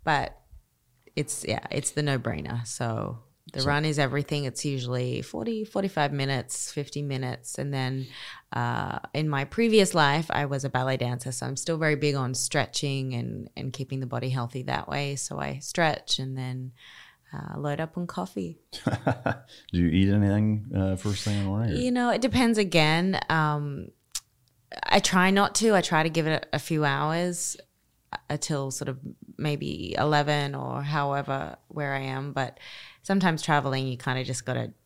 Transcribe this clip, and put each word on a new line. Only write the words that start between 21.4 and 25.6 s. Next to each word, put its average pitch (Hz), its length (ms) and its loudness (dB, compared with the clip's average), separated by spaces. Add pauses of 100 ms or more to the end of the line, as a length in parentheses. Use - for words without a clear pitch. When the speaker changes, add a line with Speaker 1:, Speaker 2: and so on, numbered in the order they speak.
Speaker 2:
the 95 40 0
morning, 110 240 0
or? - 20 0
Speaker 1:
You 247 180 0
know, 247 180 2
it 226 100 2
depends 233 380 4
again. 170 680 4
Um, 151 600 0 (960)
I - 160 6
try 185 300 6
not 196 260 4
to. 220 180 4